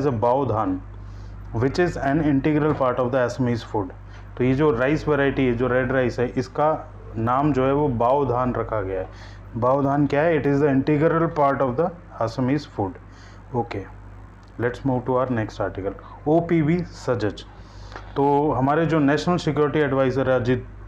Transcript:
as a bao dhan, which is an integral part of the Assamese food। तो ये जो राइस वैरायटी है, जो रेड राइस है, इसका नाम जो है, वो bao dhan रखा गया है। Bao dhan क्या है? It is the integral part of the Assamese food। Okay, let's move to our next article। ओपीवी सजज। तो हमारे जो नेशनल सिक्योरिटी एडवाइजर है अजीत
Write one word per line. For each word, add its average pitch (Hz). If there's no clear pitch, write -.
as 139
a 110
bao 123
dhan, 104
which 135
is 180
an 139
integral 147
part 127
of 127
the 123
Assamese 120
food। 98
तो 123
ये 131
जो 147
राइस 143
वैरायटी 139
है, 123
जो 123
रेड 127
राइस 127
है, 123
इसका 151
नाम 131
जो 131
है, 139
वो 147
bao 123
dhan 120
रखा 110
गया 95
है। -
Bao 135
dhan 139
क्या 139
है? 156
It 143
is 143
the 147
integral 151
part 139
of 123
the 175
Assamese 131
food। 98
Okay, 110
let's 120
move 123
to -
our 127
next 110
article। 98
ओपीवी 165
सजज। 113
तो 143
हमारे 147
जो 156
नेशनल 151
सिक्योरिटी 147
एडवाइजर 135
है 127
अजीत 120